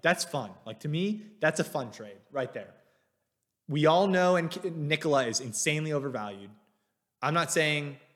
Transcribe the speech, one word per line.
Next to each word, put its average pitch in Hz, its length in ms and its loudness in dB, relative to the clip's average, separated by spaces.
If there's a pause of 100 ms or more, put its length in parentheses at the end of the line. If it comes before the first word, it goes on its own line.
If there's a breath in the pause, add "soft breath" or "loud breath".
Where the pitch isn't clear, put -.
that's 175 220 2
fun. 117 280 -6 (140)
Like, 110 160 -14
to 151 60 -8
me, 190 380 -2 (160)
that's 156 180 2
a - 60 2
fun 123 260 -6
trade 104 260 -16 (140)
right 135 220 -4
there. 95 200 -12 (920)
We 151 200 4
all 180 200 6
know, 180 300 4
and 165 120 0
K-, - 200 -6
Nikola 151 580 0
is 113 140 -2
insanely 151 500 -2
overvalued. 107 580 -6 (720)
I'm 147 120 0
not 165 180 0
saying 147 460 0 (180)